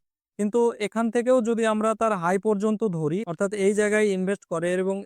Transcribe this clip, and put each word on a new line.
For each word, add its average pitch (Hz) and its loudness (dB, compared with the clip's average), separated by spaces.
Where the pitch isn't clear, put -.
কিন্তু 233 2
এখান 220 -2
থেকেও 240 2
যদি 226 0
আমরা 214 0
তার 220 0
হাই 180 0
পর্যন্ত 214 0
ধরি, 170 -2
অর্থাৎ 190 -4
এই 202 2
জায়গায় 208 2
ইনভেস্ট 190 -2
করে 175 -2
এবং 190 -2